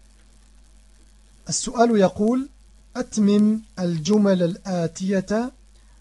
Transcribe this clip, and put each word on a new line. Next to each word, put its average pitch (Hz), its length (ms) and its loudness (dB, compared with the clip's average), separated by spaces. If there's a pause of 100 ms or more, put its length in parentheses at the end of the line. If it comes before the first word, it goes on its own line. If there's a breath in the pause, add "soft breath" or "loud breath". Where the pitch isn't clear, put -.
(1500)
السؤال 226 480 0
يقول: 214 520 2 (480)
أتمم 214 680 2 (160)
الجمل 180 640 0
الآتية 190 1080 -4 (480 soft breath)